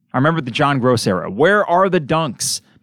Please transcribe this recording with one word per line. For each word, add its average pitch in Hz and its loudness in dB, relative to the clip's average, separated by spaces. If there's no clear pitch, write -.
I 127 -2
remember 156 2
the 123 -8
John 143 0
Gross 120 2
era. 87 -2
"Where 170 2
are 185 2
the 175 0
dunks?" 156 -4